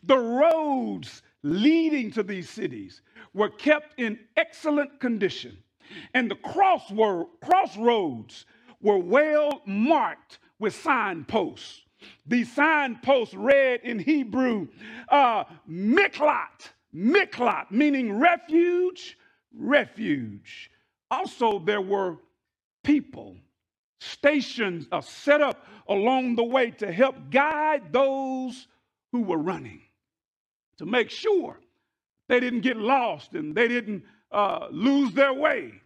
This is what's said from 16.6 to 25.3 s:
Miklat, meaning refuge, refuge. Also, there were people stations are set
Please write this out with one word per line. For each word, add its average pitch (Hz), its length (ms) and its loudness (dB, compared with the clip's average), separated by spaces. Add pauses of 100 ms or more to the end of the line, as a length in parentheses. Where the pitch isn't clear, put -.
Miklat, 226 760 0
meaning 247 480 2
refuge, 349 1000 2 (380)
refuge. 175 1160 -4 (400)
Also, 240 480 -2
there 202 220 -2
were 190 380 -2 (680)
people 120 520 -2 (640)
stations 220 920 -2
are 170 120 -2
set - 380 0